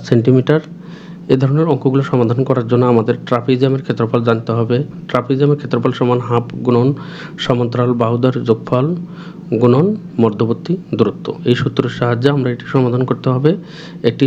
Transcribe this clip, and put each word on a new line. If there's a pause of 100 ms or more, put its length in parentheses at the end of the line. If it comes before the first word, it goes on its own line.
সেন্টিমিটার। (720)
এ
ধরনের
অঙ্কগুলো
সমাধান
করার
জন্য
আমাদের (140)
ট্রাপিজিয়ামের
ক্ষেত্রফল
জানতে
হবে। (340)
ট্রাপিজিয়ামের
ক্ষেত্রফল
সমান
হাফ (200)
গুণন (560)
সমান্তরাল (100)
বাহুদের (140)
যোগফল (760)
গুণন (360)
মধ্যবর্তী (260)
দূরত্ব। (220)
এই
সূত্রের
সাহায্যে
আমরা
এটি (100)
সমাধান
করতে
হবে। (580)
একটি